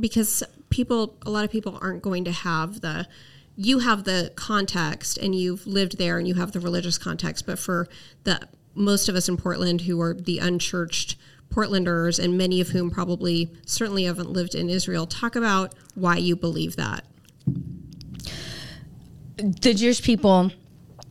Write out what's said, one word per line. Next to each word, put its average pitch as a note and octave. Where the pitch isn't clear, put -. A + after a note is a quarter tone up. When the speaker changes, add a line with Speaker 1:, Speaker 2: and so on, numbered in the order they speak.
Speaker 1:
because A3
people, A#3
a G#3+
lot G#3+
of G#3+
people G#3
aren't F#3
going F3+
to F3
have E3
the, E3
you A#3+
have A3
the F#3
context F#3+
and F#3+
you've F3+
lived G3
there F3
and F3+
you F3+
have F3+
the F3+
religious F3
context, E3
but D#3
for F3
the, -
most G3+
of F#3
us F3+
in F3+
Portland F3
who F3
are E3
the F3+
unchurched F3
Portlanders, F3
and F3+
many F#3
of F3
whom F3+
probably F3
certainly G3+
haven't F3
lived F3+
in F3
Israel, F3
talk -
about G3
why F3
you F3
believe E3
that. -
Speaker 2:
The G#3
Jewish A#3
people F#3+